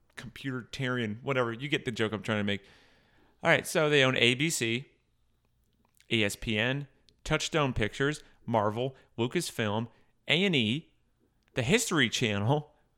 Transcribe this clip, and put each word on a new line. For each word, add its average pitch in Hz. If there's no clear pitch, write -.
computer-tarian, 123
whatever. 127
You 131
get 147
the 135
joke 107
I'm 107
trying 107
to 104
make. 101
All -
right, 160
so 156
they 147
own 131
A 120
B 147
C, 120
E 117
S 101
P 110
N, 131
Touchstone 151
Pictures, 135
Marvel, 117
Lucasfilm, 117
A 156
and 190
E, 123
the 131
History 156
Channel, 110